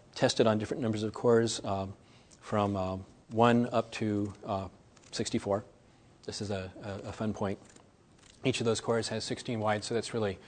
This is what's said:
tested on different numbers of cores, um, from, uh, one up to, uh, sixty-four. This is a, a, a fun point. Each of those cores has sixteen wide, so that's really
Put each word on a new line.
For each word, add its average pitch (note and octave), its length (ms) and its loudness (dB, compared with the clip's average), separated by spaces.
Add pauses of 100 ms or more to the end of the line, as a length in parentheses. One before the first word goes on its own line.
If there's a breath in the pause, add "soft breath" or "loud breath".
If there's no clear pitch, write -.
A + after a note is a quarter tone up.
(160)
tested B2 320 4
on G#2+ 100 6
different G#2+ 240 -4
numbers A2 220 -2
of G#2+ 100 -2
cores, A#2 520 4
um, G2 280 -4 (460 soft breath)
from, G2+ 380 0
uh, F#2 200 -4 (320)
one A#2 440 6
up A2+ 180 0
to, G#2 420 -2 (120)
uh, F#2+ 220 -4 (440)
sixty-four. G#2+ 540 -2 (600 soft breath)
This - 160 -8
is G2+ 80 -6
a, F#2+ 220 -6 (100)
a, G#2 280 -10
a - 20 -8
fun G#2+ 220 -4
point. G2+ 260 -4 (840)
Each B2+ 160 2
of A#2+ 40 -2
those A2 140 2
cores A2+ 300 0
has A2+ 160 -4
sixteen A#2+ 340 -4
wide, G#2+ 240 0
so - 100 -4
that's A2 200 -2
really G#2 340 -2